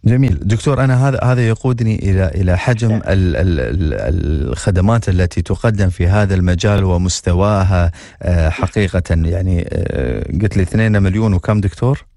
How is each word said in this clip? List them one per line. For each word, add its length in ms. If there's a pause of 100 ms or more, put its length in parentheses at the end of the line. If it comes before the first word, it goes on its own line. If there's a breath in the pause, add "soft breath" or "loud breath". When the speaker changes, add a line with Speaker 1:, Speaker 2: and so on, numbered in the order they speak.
Speaker 1:
جميل. 380
دكتور، 420
أنا 240
هذا، 140
هذا 260
يقودني 500
إلى، 360
إلى 240
حجم 300
Speaker 2:
نعم. 180
Speaker 1:
ال-، 300
ال-، 240
ال-، 880
الخدمات 580
التي 340
تقدم 460
في 180
هذا 280
المجال 500
ومستواها، 1080 (300 loud breath)
آه، 260
حقيقة. 600
يعني، 580
آه، 760
قلت 140
لي 60
اثنين 400
مليون 320
وكم 260
دكتور؟ 440 (120)